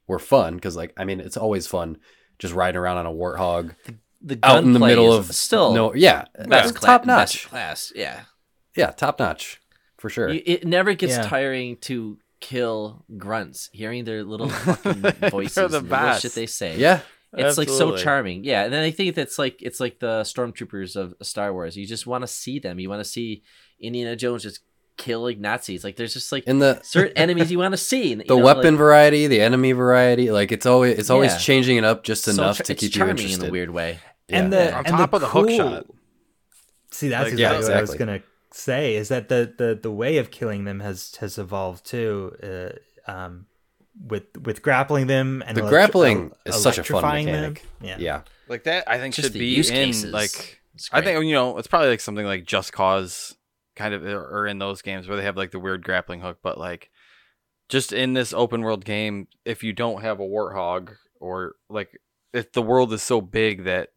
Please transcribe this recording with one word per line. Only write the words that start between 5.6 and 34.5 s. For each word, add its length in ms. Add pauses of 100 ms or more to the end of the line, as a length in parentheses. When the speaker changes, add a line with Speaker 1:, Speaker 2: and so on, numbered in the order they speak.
Speaker 1:
no, 180
yeah, 320 (220)
Speaker 2:
best 240
Speaker 1:
it's 80
Speaker 2:
cla-, 80
Speaker 1:
top 180
Speaker 2:
best 300
Speaker 1:
notch. 140
Speaker 2:
class, 480
yeah. 240 (560)
Speaker 1:
Yeah, 160
top 260
notch 420 (360)
for 120
sure. 200
Speaker 2:
You, 180
it 180
never 300
gets 220
Speaker 3:
Yeah. 60
Speaker 2:
tiring 560
to 400 (200)
kill 680 (120)
grunts, 560
hearing 320
their 180
little 260
Speaker 4:
<laughs> 20
Speaker 2:
fucking 520
Speaker 4:
They're 280
Speaker 2:
voices 260
Speaker 4:
the 80
Speaker 2:
and 80
the 80
little 340
shit 80
Speaker 4:
best. 140
Speaker 2:
they 100
say. 320
Speaker 1:
Yeah. 220 (360)
Speaker 2:
It's, 220
like, 80
so 80
Speaker 4:
Absolutely. 300
Speaker 2:
charming. 400
Yeah, 180
and 100
then 120
I 80
think 240
that's 200
like, 240
it's 200
like 180
the 240
stormtroopers 720
of 260
Star 320
Wars. 240
You 100
just 200
wanna 220
see 320
them. 180
You 100
wanna 160
see 380 (380)
Indiana 340
Jones 300
just 160 (360)
killing 440
Nazis. 440
Like, 100
there's 180
just, 200
like, 120
Speaker 1:
In 140
the 240
Speaker 2:
certain 340
enemies 360
you 60
wanna 180
see. 360
And, 80
Speaker 1:
<laughs> 60
the 80
Speaker 2:
you 60
know, 40
Speaker 1:
weapon 300
Speaker 2:
like 40
Speaker 1:
variety, 500
the 120
enemy 300
variety, 640
like, 180
it's 160
always, 320
it's 120
always 220
Speaker 2:
Yeah. 60
Speaker 1:
changing 380
it 80
up 180
just 220
Speaker 2:
So 80
Speaker 1:
enough 260
Speaker 2:
char-, 60
Speaker 1:
to 80
Speaker 2:
it's 80
Speaker 1:
keep 140
you 40
Speaker 2:
charming 200
Speaker 1:
interested. 260
Speaker 2:
in 40
a 40
weird 180
way. 280 (300)
Speaker 3:
And 240